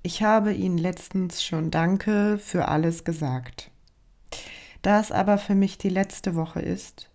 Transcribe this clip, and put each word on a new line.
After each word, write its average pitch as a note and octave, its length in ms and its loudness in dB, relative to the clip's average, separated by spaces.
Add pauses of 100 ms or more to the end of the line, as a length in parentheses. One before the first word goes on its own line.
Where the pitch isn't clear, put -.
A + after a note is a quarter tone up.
ich F3+ 220 -4
habe G#3+ 300 4
Ihnen F#3 260 0
letztens F3+ 640 -4
schon D#3+ 260 -2
Danke G3+ 680 2
für - 280 -2
alles E3 360 0
gesagt. C3+ 680 -6 (1120)
Da G#3 180 6
es G#3+ 120 -2
aber G3+ 260 4
für G3+ 160 -2
mich G3 240 2
die G3 120 -2
letzte F#3+ 440 -2
Woche D#3+ 280 -4
ist - 540 -8